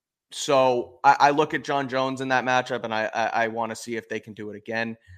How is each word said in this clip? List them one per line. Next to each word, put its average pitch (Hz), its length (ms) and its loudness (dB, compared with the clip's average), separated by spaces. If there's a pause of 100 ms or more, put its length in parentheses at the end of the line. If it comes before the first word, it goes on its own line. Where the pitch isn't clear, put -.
(340)
so 131 680 2
I, 135 160 6
I 139 120 8
look 151 240 2
at 131 80 -6
John 139 260 -2
Jones 131 320 -2
in 131 60 -4
that 127 180 0
matchup, 127 380 0
and 113 100 -6
I, 110 200 -2
I, 113 120 0
I 113 220 0
wanna 113 280 -6
see 120 200 -10
if 110 120 -8
they 110 120 -6
can 107 140 -14
do 104 180 -12
it 101 40 -14
again. 113 400 -6 (220)